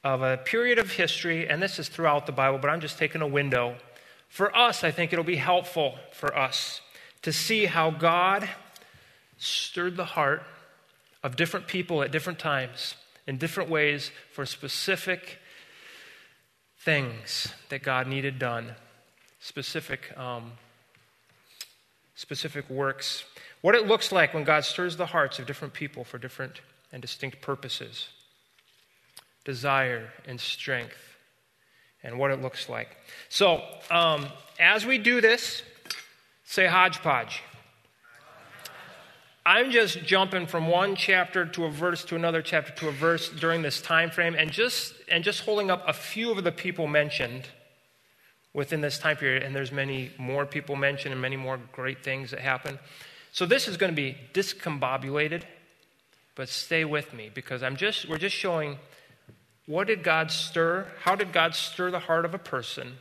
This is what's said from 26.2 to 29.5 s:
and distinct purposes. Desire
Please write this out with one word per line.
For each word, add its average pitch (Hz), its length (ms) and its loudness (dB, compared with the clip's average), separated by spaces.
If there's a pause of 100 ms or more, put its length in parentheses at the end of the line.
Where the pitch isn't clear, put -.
and - 80 -14
distinct - 400 -10
purposes. 120 680 -8 (1400)
Desire 131 680 0 (140)